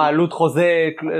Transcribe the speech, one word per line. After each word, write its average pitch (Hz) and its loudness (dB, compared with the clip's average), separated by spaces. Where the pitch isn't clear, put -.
העלות 156 0
חוזה, 165 0